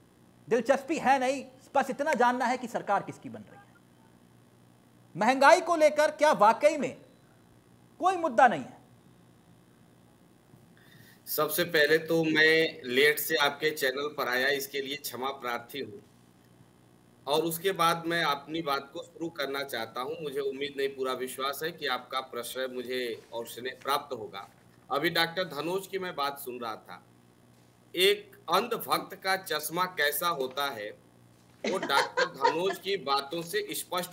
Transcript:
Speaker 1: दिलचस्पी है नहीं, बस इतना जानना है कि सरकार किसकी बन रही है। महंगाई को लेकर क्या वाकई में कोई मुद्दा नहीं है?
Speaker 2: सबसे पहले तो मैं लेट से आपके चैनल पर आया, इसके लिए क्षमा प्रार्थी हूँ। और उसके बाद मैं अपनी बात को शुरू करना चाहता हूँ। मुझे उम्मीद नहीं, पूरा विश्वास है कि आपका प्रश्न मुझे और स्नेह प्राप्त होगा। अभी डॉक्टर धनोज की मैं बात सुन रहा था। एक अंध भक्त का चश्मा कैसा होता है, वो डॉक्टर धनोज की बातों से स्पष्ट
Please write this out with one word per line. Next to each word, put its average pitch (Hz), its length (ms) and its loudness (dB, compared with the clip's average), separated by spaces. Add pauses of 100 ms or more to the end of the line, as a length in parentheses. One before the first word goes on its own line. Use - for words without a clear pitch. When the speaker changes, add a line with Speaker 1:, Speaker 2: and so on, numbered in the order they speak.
(480)
Speaker 1:
दिलचस्पी 269 480 2
है 269 220 4
नहीं, 254 260 0 (300)
बस 262 160 2
इतना 294 240 0
जानना 247 300 2
है 247 140 0
कि 254 80 -10
सरकार 196 360 -2
किसकी - 260 -14
बन 110 120 -14
रही - 160 -20
है। - 180 -20 (1400)
महंगाई 269 440 8
को 339 160 0
लेकर 302 340 6
क्या 302 220 4
वाकई 247 440 6
में 180 200 -4 (1040)
कोई 359 160 2
मुद्दा 277 320 6
नहीं 165 120 2
है? - 200 -14 (2500)
Speaker 2:
सबसे 151 380 0
पहले 156 340 6
तो 165 260 2
मैं 160 600 4
लेट 143 340 4
से - 180 -2
आपके 147 340 2
चैनल 143 480 -2
पर 123 100 0
आया, 127 200 2
इसके 139 320 -2
लिए 135 160 -6
क्षमा 127 320 -8
प्रार्थी 120 520 -8
हूँ। 110 220 -12 (1200)
और 151 160 2
उसके 170 300 -2
बाद 165 340 2
मैं 165 180 0
अपनी 151 380 -4
बात 139 320 -4
को - 80 -12
शुरू - 260 -10
करना 139 340 -4
चाहता 120 380 -6
हूँ। 147 220 -6
मुझे 143 180 -6
उम्मीद 139 360 -4
नहीं, 135 120 0
पूरा 131 240 -4
विश्वास 135 500 -6
है 165 100 -6
कि 151 140 -10
आपका 127 340 -4
प्रश्न 127 540 -6
मुझे 123 480 -6 (100)
और 117 140 -8
स्नेह 123 380 -10
प्राप्त 143 280 -2
होगा। 101 360 -12 (420)
अभी 147 200 2
डॉक्टर 170 340 0
धनोज 165 420 -6
की 190 120 -8
मैं 180 180 -8
बात 139 220 -2
सुन 123 240 -10
रहा 110 140 -8
था। - 280 -20 (920)
एक 202 400 2 (180)
अंध 226 160 2 (180)
भक्त 160 260 -2 (100)
का 190 120 0
चश्मा 160 480 -2
कैसा 156 440 0
होता 139 420 -2
है, 107 400 -12 (600)
वो - 80 -2
डॉक्टर - 460 0
धनोज - 540 0
की 196 180 -4
बातों 139 460 -2
से 202 280 -4
स्पष्ट 175 420 -6